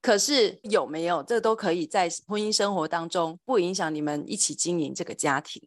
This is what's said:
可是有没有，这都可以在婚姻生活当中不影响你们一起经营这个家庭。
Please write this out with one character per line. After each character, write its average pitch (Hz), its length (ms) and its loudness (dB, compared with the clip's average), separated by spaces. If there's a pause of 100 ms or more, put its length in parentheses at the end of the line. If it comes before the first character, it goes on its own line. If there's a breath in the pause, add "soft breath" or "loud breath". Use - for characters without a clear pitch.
可 214 160 4
是 240 460 2
有 196 240 0
没 160 160 -4
有， 170 200 0
这 233 180 0
都 220 120 4
可 208 200 0
以 170 120 0
在 180 240 0 (160)
婚 208 160 -2
姻 214 80 -2
生 202 240 2
活 160 140 0
当 165 220 -4
中 170 340 -2
不 240 160 2
影 180 160 0
响 165 180 -2
你 151 80 -2
们 147 240 -2
一 - 80 -6
起 - 220 -2
经 170 240 -2
营 139 140 -2
这 170 100 -8
个 160 100 -10
家 147 280 0
庭。 - 240 -16